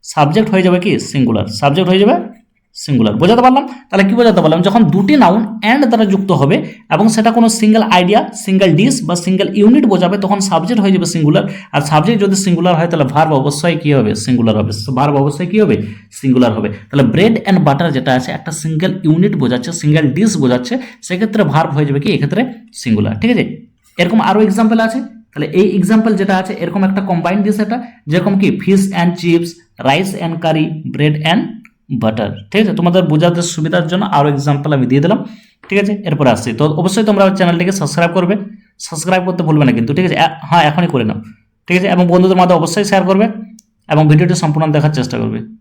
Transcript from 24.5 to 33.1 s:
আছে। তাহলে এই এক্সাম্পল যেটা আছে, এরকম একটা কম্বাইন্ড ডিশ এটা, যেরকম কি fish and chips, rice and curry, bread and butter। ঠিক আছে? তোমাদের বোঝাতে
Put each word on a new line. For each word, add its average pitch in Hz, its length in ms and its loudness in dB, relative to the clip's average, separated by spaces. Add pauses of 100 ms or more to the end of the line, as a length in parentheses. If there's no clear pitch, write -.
আছে। 226 200 -2
তাহলে - 460 -10
এই 196 320 0
এক্সাম্পল 220 360 0
যেটা 190 220 0
আছে, 190 160 -4
এরকম 180 320 -4
একটা 196 160 0
কম্বাইন্ড 190 440 -2
ডিশ 208 160 0
এটা, 220 220 -4 (240)
যেরকম 180 320 0
কি - 280 0
fish 196 260 4
and 175 200 0
chips, 170 360 0 (380)
rice 160 260 0 (100)
and 170 180 -6
curry, 160 260 0 (260)
bread 151 220 0 (180)
and 247 100 2 (560)
butter। 110 320 -2 (200)
ঠিক 208 120 2
আছে? 196 120 0
তোমাদের 175 280 2
বোঝাতে 170 400 0